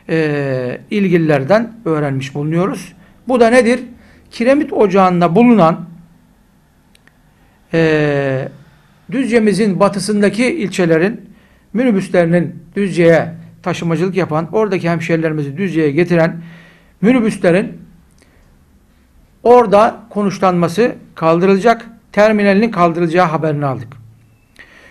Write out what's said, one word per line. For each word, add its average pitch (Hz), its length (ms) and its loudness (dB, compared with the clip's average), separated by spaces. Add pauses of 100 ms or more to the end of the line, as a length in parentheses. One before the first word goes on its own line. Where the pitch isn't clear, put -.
e, 143 720 -4 (120)
ilgililerden 175 840 0 (120)
öğrenmiş 139 500 -4
bulunuyoruz. 165 580 -4 (340)
Bu 254 120 0
da 233 100 4
nedir? 247 300 2 (520)
Kiremit 277 420 0
ocağında 180 640 2
bulunan, 214 500 4 (1900)
e, 147 760 -2 (640)
Düzce'mizin 214 680 0
batısındaki 202 640 0
ilçelerin 185 840 -2 (440)
minibüslerinin 185 840 0 (200)
Düzce'ye 165 580 2 (300)
taşımacılık 170 520 -4
yapan, 160 360 -4
oradaki 196 380 -2
hemşehrilerimizi 160 680 -4
Düzce'ye 160 340 -2
getiren 170 500 0 (600)
minibüslerin 208 760 0 (1700)
orada 226 640 4
konuşlanması 185 840 0 (200)
kaldırılacak, 190 720 2 (260)
terminalinin 208 600 2
kaldırılacağı 175 560 0
haberini 151 380 -2
aldık. 131 220 -6 (1040)